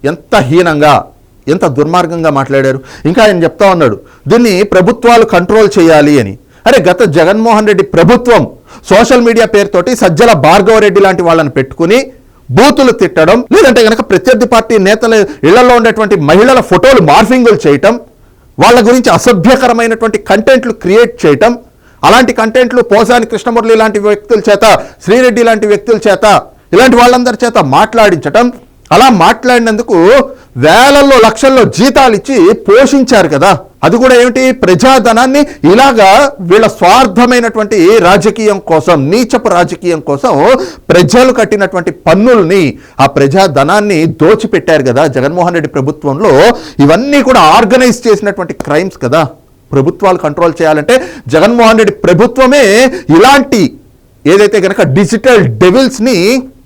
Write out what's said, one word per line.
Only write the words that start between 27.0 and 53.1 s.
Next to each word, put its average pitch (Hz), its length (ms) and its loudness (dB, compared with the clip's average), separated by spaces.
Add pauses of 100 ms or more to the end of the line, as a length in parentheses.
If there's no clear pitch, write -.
వాళ్ళందరి 247 440 0
చేత 226 120 -4 (200)
మాట్లాడించటం, 208 680 0 (480)
అలా 254 160 4 (140)
మాట్లాడినందుకు 226 720 -2 (680)
వేలల్లో 269 640 4
లక్షల్లో 254 360 0 (140)
జీతాలు 247 420 2
ఇచ్చి 262 200 -4 (280)
పోషించారు 247 680 2
కదా. 160 160 0 (360)
అది 185 140 0
కూడా 254 220 2
ఏమిటి, 254 200 -2 (220)
ప్రజాధనాన్ని 247 760 0 (300)
ఇలాగా 226 400 2 (400)
వీళ్ళ 220 240 2
స్వార్థమైనటువంటి 220 1040 0 (260)
రాజకీయం 202 540 0 (100)
కోసం, 160 280 0 (160)
నీచపు 240 420 -2
రాజకీయం 175 460 -4 (100)
కోసం 160 240 -2 (560)
ప్రజలు 220 480 2
కట్టినటువంటి 190 540 -4 (140)
పన్నుల్ని, 196 540 0 (440)
ఆ - 20 2 (100)
ప్రజాధనాన్ని 165 840 0 (220)
దోచిపెట్టారు 175 720 -2
కదా 135 140 -2 (120)
జగన్మోహన్ 170 420 -4
రెడ్డి 151 180 -6
ప్రభుత్వంలో. 147 560 -4 (520)
ఇవన్నీ 254 440 0
కూడా 233 140 2 (140)
ఆర్గనైజ్ 247 500 0
చేసినటువంటి 202 500 -4 (100)
క్రైమ్స్ 170 400 -6
కదా. 151 160 -2 (520)
ప్రభుత్వాలు 170 520 -2
కంట్రోల్ 165 340 -2
చేయాలంటే 156 340 0 (400)
జగన్మోహన్ 220 480 2
రెడ్డి - 140 -2 (100)
ప్రభుత్వమే 247 580 2 (540)